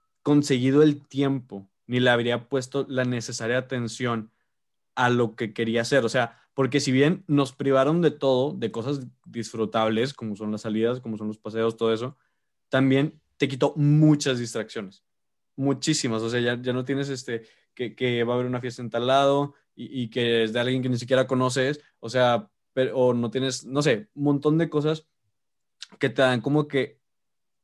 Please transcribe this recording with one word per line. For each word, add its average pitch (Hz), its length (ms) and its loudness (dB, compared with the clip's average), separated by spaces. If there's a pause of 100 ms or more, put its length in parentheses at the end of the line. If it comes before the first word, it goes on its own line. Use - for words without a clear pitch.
(220)
conseguido 143 600 4
el 147 240 2
tiempo, 131 640 -6 (160)
ni 123 140 0
le 123 100 4
habría 120 380 0
puesto 135 400 -4
la 127 160 -2
necesaria 120 520 -4
atención 120 760 -6 (640)
a 123 160 2
lo 120 260 0
que 110 180 -6
quería 117 280 -2
hacer. 127 220 2
O 113 40 0
sea, 120 280 -2 (180)
porque 135 260 0
si 139 100 -2
bien 143 380 2
nos 143 240 2
privaron 139 500 2
de 151 80 4
todo, 135 420 0
de 117 200 -6
cosas 127 340 -6 (180)
disfrutables, 110 880 -2
como 107 220 -10
son 107 160 -8
las 107 120 -6
salidas, 113 380 -2
como 113 160 -8
son 107 120 -8
los 107 100 -10
paseos, 113 380 -4
todo 113 180 0
eso, 123 220 -8 (520)
también 135 520 2 (160)
te 147 100 0
quitó 135 300 0
muchas 147 640 4
distracciones, 110 640 -8 (520)
muchísimas. 135 680 -2
O 117 80 -4
sea, 120 100 -2
ya, 120 200 0
ya 127 120 -4
no 127 120 -2
tienes, 139 260 -4
este, 127 340 -8 (300)
que, 113 200 -8
que 120 300 0
va 120 80 -2
a - 20 0
haber 123 120 -2
una 123 140 -4
fiesta 123 220 -10
en 113 80 -10
tal 120 160 -2
lado 139 480 2 (220)
y, 127 260 -8
y 113 80 -6
que 117 320 2
es 110 100 0
de 120 60 -2
alguien 127 240 0
que 131 60 -2
ni 123 100 0
siquiera 127 300 2
conoces, 127 520 0 (200)
o 117 80 -12
sea, 120 420 2 (220)
pero, 127 240 0
o 127 180 4
no 120 160 -2
tienes, 127 340 -4
no 135 160 -2
sé, 120 340 0
un 143 100 -6
montón 143 340 2
de 165 100 0
cosas 156 380 -4 (920)
que 131 100 0
te 135 120 0
dan 127 180 4
como 147 260 0
que 139 320 -4 (640)